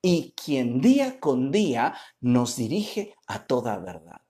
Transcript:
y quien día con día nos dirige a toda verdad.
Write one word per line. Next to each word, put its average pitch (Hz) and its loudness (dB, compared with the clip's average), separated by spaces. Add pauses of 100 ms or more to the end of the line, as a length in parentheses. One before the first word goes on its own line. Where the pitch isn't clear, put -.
y 175 0
quien 127 -2
día 262 4
con 131 0
día 147 0 (260)
nos 123 2
dirige 185 -4 (100)
a - -10
toda 120 -2
verdad. 85 -16